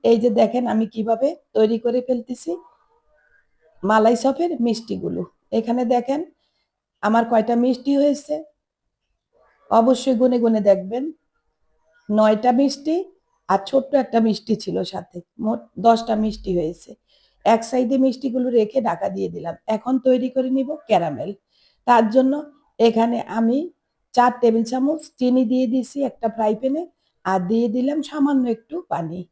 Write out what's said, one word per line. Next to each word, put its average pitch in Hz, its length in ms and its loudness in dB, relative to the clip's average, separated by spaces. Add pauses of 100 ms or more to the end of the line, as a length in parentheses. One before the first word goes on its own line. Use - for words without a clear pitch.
এই 233 160 4
যে 240 100 2 (100)
দেখেন 240 280 2
আমি 220 200 0
কিভাবে 226 400 -2 (260)
তৈরি 220 260 2
করে 240 220 -2
ফেলতেছি 247 500 -6 (1300)
মালাই 220 340 4
সফের 302 340 0 (100)
মিষ্টিগুলো। 190 600 -4 (300)
এখানে 226 340 -2
দেখেন 247 340 0 (840)
আমার 220 260 2
কয়টা 226 260 2
মিষ্টি 254 400 0
হয়েছে, 285 400 0 (1400)
অবশ্যই 247 440 2
গুনে 247 240 2
গুনে 226 220 2
দেখবেন। 196 420 0 (1040)
নয়টা 214 440 4
মিষ্টি 285 420 0 (540)
আর 196 160 2
ছোট্ট 269 300 0
একটা 233 260 2
মিষ্টি 220 320 0 (100)
ছিল 180 200 -4
সাথে, 180 340 -12 (220)
মোট 226 200 -4 (200)
দশটা 226 360 2
মিষ্টি 214 400 -4
হয়েছে। 170 360 -4 (540)
এক 220 180 4
সাইডে 254 340 0
মিষ্টিগুলো 254 520 0
রেখে 233 320 2
ঢাকা 190 280 -4
দিয়ে 190 200 -6
দিলাম। 165 260 -10 (120)
এখন 220 320 -2
তৈরি 254 300 2
করে 262 200 -2
নিব 262 200 -2 (160)
ক্যারামেল। 170 460 -2 (560)
তার 240 220 6
জন্য 262 240 2 (460)
এখানে 226 380 2 (200)
আমি 226 200 2 (580)
চার 247 240 4
টেবিল 226 240 2
চামচ 262 380 -2 (160)
চিনি 254 280 2
দিয়ে 254 220 0
দিছি 254 360 -4
একটা - 260 -6
ফ্রাই 220 260 -2
প্যানে, 262 260 -4 (440)
আর 185 220 0
দিয়ে 226 220 0
দিলাম 262 340 -2
সামান্য 277 400 0 (120)
একটু 294 200 -16 (140)
পানি। 165 300 -6 (120)